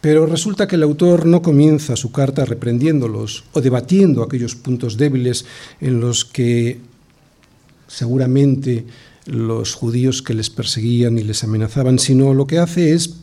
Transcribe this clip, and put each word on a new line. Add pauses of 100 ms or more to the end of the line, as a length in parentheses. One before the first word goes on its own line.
Pero
resulta
que
el
autor
no
comienza
su
carta
reprendiéndolos (100)
o
debatiendo
aquellos
puntos
débiles (360)
en
los
que (1080)
seguramente (400)
los
judíos
que
les
perseguían
y
les
amenazaban,
sino
lo
que
hace
es